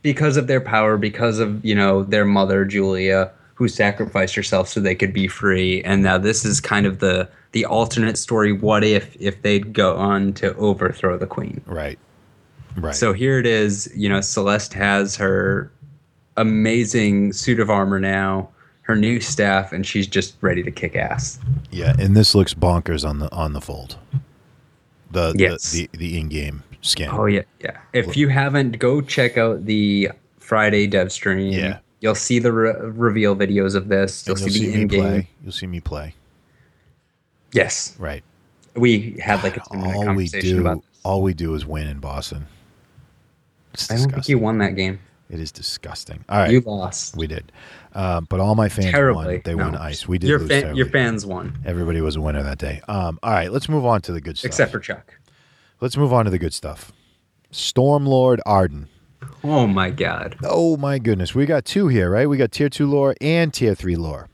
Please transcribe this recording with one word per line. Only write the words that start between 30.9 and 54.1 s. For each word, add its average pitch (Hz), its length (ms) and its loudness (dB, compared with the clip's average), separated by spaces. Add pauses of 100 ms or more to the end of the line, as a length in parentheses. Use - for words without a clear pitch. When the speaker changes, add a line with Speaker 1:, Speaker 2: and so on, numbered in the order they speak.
Speaker 1:
stream. 95 420 -2
Speaker 2:
Yeah. 80 260 -4 (220)
Speaker 1:
You'll 110 140 2
see 120 240 0
the 120 120 2
re-, 113 300 2
reveal 110 540 2
videos 98 380 0
of 98 140 -2
this. 98 400 0
You'll 98 100 -2
Speaker 2:
And 98 140 -2
Speaker 1:
see 104 80 0
Speaker 2:
you'll 107 80 0
Speaker 1:
the 98 60 -4
Speaker 2:
see - 40 -2
me 104 60 2
Speaker 1:
in-game. 98 180 2
Speaker 2:
play. 98 280 0 (120)
You'll 95 120 -14
see 95 140 -8
me 87 120 -8
play. 76 340 -10 (1400)
Speaker 1:
Yes. - 460 -2
Speaker 2:
Right. 73 260 -10 (520)
Speaker 1:
We 113 460 2
had, 101 220 0
like, 98 140 -4
a - 20 -8
Speaker 2:
God, - 120 -16
Speaker 1:
ten-minute 95 240 -4
Speaker 2:
all 104 60 -2
we 104 40 -2
Speaker 1:
conversation 92 520 0
Speaker 2:
do, 90 40 2
Speaker 1:
about 90 200 0
this. - 220 -20
Speaker 2:
all 95 180 0
we 95 120 2
do 80 220 -4
is 71 100 -6
win 76 220 -6
in 71 120 -10
Boston. 71 480 -10 (1300)
It's - 160 -10
Speaker 1:
I 113 60 -2
don't 123 80 2
think 135 80 2
you 131 60 -4
Speaker 2:
disgusting. 135 240 0
Speaker 1:
won 110 180 0
that 95 160 0
game. 95 240 -4 (300)
Speaker 2:
It 82 100 -10
is 80 120 -10
disgusting. - 800 -12
All 101 100 2
right. 98 120 6
Speaker 1:
You 127 100 8
lost. 101 560 -8
Speaker 2:
We 80 100 -4
did. 80 240 -10 (420)
Um, 87 360 -2
but 92 100 -2
all 104 160 4
my 107 140 2
fans 95 220 0
Speaker 1:
Terribly. 127 340 2 (100)
Speaker 2:
won. - 80 -6
They 85 120 -4
Speaker 1:
No. 80 100 0
Speaker 2:
won 78 100 -4
ice. 73 320 -10
We 90 120 -2
did 87 100 0
Speaker 1:
Your 147 100 4
Speaker 2:
lose 78 100 -4
Speaker 1:
fa-, 143 120 4
Speaker 2:
terribly. 80 160 -4
Speaker 1:
your 127 120 2
fans 117 360 0
won. 90 400 -8
Speaker 2:
Everybody 85 360 -2
was 76 140 -2
a 78 60 -4
winner 73 220 -2
that 69 160 -6
day. 71 280 -8
Um, 90 360 -4
all 113 80 -2
right. 90 200 0
Let's 131 160 -4
move 147 180 0
on 110 180 2
to - 80 -10